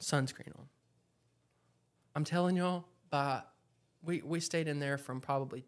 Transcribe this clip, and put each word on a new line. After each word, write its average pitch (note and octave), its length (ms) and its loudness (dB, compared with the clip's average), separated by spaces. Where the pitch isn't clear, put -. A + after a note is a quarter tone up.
sunscreen - 580 0
on. C3+ 80 -18
I'm D3+ 100 0
telling F3+ 320 2
y'all, F3+ 280 0
by, C#3 320 2
we, E3+ 180 -2
we E3 180 -2
stayed E3 280 0
in D3 120 0
there C#3 180 0
from C3 220 -6
probably C3+ 480 -2